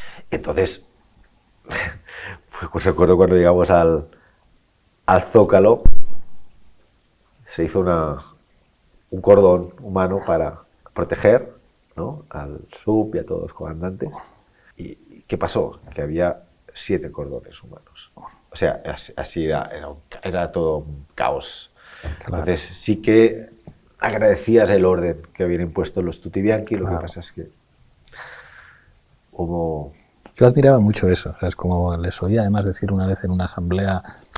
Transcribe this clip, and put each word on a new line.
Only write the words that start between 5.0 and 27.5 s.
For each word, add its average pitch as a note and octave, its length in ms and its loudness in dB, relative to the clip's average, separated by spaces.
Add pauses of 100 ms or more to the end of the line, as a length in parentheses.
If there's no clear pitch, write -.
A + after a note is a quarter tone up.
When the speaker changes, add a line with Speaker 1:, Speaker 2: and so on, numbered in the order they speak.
Speaker 1:
al F#2 160 4
Zócalo, G#2 640 4 (1600)
se - 200 -6
hizo E2 160 -2
una, D#2+ 360 0 (920)
un F#2+ 100 -10
cordón F2+ 600 4
humano F#2+ 440 -4
para E2 340 -4 (340)
proteger, - 600 0 (440)
¿no? C#3+ 320 -12
al D2 320 -16 (100)
sub G#2+ 440 -2
y F2 40 -4
a D#2+ 60 -10
todos E2+ 160 -8
los F2 120 -14
comandantes. E2 560 -10 (680)
¿Y, - 60 -16 (260)
y - 180 -20
qué - 100 -6
pasó? - 420 -6 (140)
Que - 100 -10
había E2 400 -4 (300)
siete F2 380 -6
cordones C#2 520 -14
humanos. - 480 -20 (400)
O - 40 -20
sea, - 300 -4
así, - 320 -12
así - 280 -8
era, D2+ 180 -4 (120)
era D2 140 -16
un D2 80 -18 (100)
ca-, - 160 -20
era F2 280 -6
todo D#2+ 260 -4
un D2 380 -14
caos. - 560 -8 (300)
Speaker 2:
Claro. D2+ 140 -12 (120)
Speaker 1:
Entonces, F2 340 -4
sí - 400 -6
que A2 480 2 (500)
agradecías G#2+ 680 2
el F#2+ 160 2
orden F2 360 -2 (120)
que - 100 -6
habían F2 180 -2
impuesto F2 400 -6
los F2 200 -8
tutti F2+ 200 -8
bianchi, G#2+ 340 -2
lo F#2+ 100 -6
Speaker 2:
Claro. F#2 140 -4
Speaker 1:
que - 20 -8
pasa E2+ 180 -12
es - 140 -14
que D#2+ 160 -16 (1800)